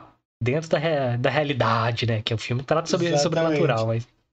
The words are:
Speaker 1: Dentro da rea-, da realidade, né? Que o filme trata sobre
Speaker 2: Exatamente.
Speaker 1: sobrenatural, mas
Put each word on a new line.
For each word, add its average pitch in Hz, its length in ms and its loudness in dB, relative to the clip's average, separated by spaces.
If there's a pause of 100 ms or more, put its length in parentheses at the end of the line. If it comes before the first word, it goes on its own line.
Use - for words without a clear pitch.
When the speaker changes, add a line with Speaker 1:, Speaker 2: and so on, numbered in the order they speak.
(420)
Speaker 1:
Dentro 143 260 -2
da 175 100 0
rea-, 143 380 0
da 123 140 0
realidade, 120 760 0
né? 110 160 0
Que - 120 -2
o 110 40 -2
filme 123 240 -4
trata 160 260 0
sobre 175 200 0
Speaker 2:
Exatamente. 147 140 2
Speaker 1:
sobrenatural, 156 640 2
mas 113 200 -2 (260)